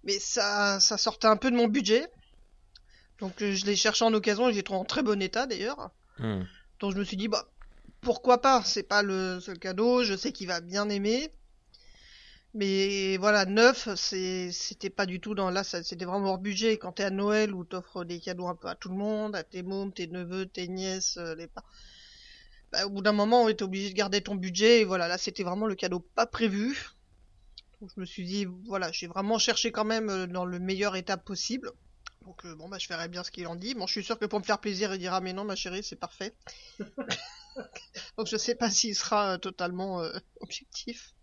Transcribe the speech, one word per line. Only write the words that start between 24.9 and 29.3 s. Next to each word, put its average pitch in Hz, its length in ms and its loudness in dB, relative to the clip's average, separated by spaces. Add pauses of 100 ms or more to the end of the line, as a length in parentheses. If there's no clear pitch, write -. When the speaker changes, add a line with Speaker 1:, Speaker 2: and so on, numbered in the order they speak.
Speaker 1:
là, 180 100 0
c'était 196 260 -6
vraiment 185 220 -2
le 214 80 0
cadeau 185 260 -2 (140)
pas 233 140 2
prévu. 226 600 0 (920)
Donc, 196 140 -16
je - 40 -8
me 185 60 -6
suis 180 200 -10
dit, 196 200 -2 (220)
voilà, 190 240 -2
j'ai 170 160 -6
vraiment 202 320 0